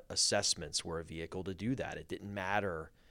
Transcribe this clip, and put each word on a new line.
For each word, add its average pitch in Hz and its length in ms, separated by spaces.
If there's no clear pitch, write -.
assessments - 720
were 82 160
a 80 40
vehicle 82 400
to 95 100
do 107 220
that. 78 200
It 78 120
didn't 101 240
matter 95 600